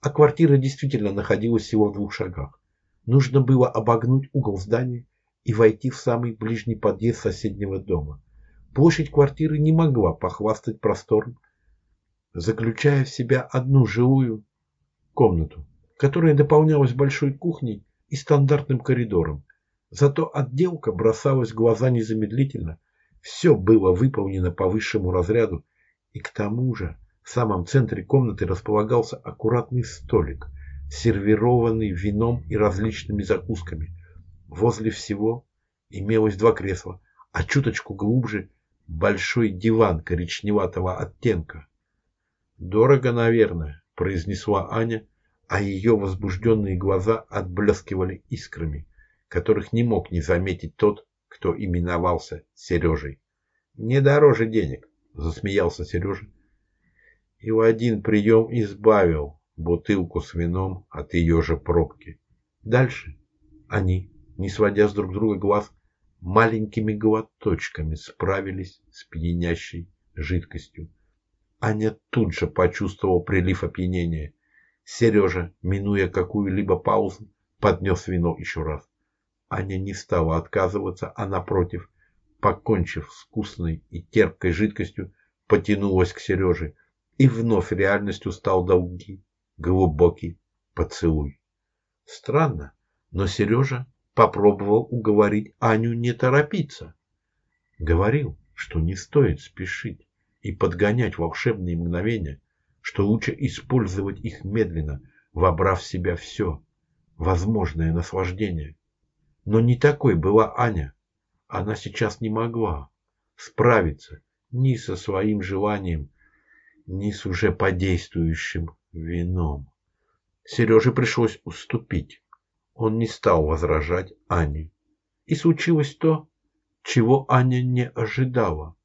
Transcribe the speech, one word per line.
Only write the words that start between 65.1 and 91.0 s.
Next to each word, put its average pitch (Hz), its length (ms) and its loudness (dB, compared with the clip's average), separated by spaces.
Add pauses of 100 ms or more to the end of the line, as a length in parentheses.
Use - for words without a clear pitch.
друга 104 240 0
глаз, 101 340 0 (480)
маленькими 107 720 0
глоточками 104 1040 -2
справились 92 840 -6 (100)
с - 140 -20
пьянящей 85 840 -6 (260)
жидкостью. 87 720 -8 (720)
Аня 107 360 -2 (120)
тут 104 240 0
же - 140 -4
почувствовала 92 720 0
прилив 92 440 -2
опьянения. 87 720 -4 (500)
Серёжа, 95 800 0
минуя 98 480 0
какую-либо 95 680 -2
паузу, 101 520 -2 (300)
поднёс 92 480 0
вино 85 300 0
ещё 82 260 -8
раз. 76 260 -8 (600)
Аня 95 280 -6
не 95 160 -6
стала 80 440 -2
отказываться, 95 800 -4
а 107 100 -6
напротив, 90 640 -4 (500)
покончив 92 720 -2
с - 120 -20
вкусной 85 640 -8
и 85 120 -12
терпкой 92 500 0
жидкостью, 98 600 -4 (340)
потянулась 98 640 2
к - 60 -16
Серёже, 90 560 -2 (420)
и 135 100 8
вновь 113 440 0
реальностью 98 600 -2
стал 92 320 0
долгий, 90 600 -2 (340)
глубокий 85 840 2 (340)
поцелуй. 76 640 -2 (640)